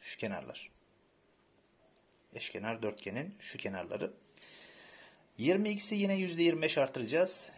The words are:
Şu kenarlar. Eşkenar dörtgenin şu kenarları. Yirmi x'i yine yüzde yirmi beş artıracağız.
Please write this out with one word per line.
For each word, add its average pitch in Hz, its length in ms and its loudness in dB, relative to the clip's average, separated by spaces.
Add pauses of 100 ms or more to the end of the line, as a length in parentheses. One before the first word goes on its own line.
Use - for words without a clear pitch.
Şu - 180 -12
kenarlar. 87 520 -6 (1600)
Eşkenar 110 480 -4
dörtgenin 110 580 -4
şu - 180 -10
kenarları. 95 540 -4 (1300)
Yirmi 190 320 4
x'i 208 240 0
yine 196 240 2
yüzde 170 240 2
yirmi 170 200 6
beş 156 160 2
artıracağız. 135 800 2